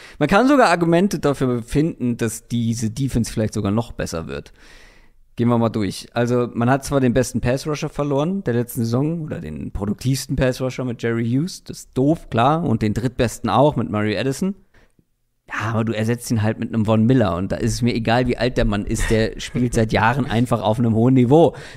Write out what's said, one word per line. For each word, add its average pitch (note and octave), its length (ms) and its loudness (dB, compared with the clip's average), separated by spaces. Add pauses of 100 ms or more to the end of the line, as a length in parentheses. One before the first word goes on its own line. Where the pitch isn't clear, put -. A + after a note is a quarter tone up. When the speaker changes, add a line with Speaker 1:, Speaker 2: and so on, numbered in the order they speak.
(180)
Speaker 1:
Man D3 100 2
kann G#3+ 180 6
sogar C4 220 6
Argumente E3+ 520 2
dafür B2+ 420 0
finden, B2 560 -2
dass - 300 -4
diese A#2 420 -2
Defense B2 420 -2
vielleicht G#2+ 220 -2
sogar G2+ 180 -2
noch A2+ 200 -2
besser E2 340 -8
wird. C#2+ 260 -12 (840)
Gehen A#2 120 2
wir A#2+ 80 4
mal A#2 140 2
durch. G#2 420 -4
Also, A#2+ 400 0
man A#2 160 0
hat C#3 160 2
zwar C#3 160 0
den B2 140 2
besten B2 260 0
Pass-Rusher C#3 480 -4
verloren D3 560 -4
der A#2+ 80 -2
letzten A#2+ 300 -2
Saison C#3+ 400 -2
oder - 180 -10
den - 320 -10
produktivsten C3 640 -4
Pass-Rusher C3 480 -2
mit A#2+ 180 -8
Jerry A#2 240 0
Hughes. C#3 380 -2
Das - 140 -14
ist - 180 -16
doof, C#3+ 320 0
klar. C#3+ 340 2
Und A2+ 200 0
den G#2+ 100 2
drittbesten A#2 560 -2
auch C3 280 4
mit A2 120 -2
Mario G#2 320 -2
Addison. C#3 340 -2 (1000)
Ja, G#2+ 200 -4
aber A2 120 0
du A2 80 -2
ersetzt A2+ 380 -2
ihn A2+ 140 0
halt A2+ 160 -2
mit A2+ 120 -8
einem A2 120 0
Von A2 220 4
Miller. A2+ 280 4
Und F#2 160 -4
da - 60 -4
ist A2 160 -2
es A2+ 100 -6
mir A#2+ 100 2
egal, A#2 360 0
wie A#2+ 80 0
alt B2 200 -2
der A#2+ 80 2
Mann G#2 220 0
ist. - 240 -2
Der A2 240 2
Speaker 2:
<laughs> - 60 -14
Speaker 1:
spielt B2 340 -2
seit A2 180 2
Jahren A2+ 340 2
einfach A2+ 360 0
auf G#2+ 160 0
einem A#2 160 2
hohen A#2+ 200 4
Niveau. C3 420 6 (200)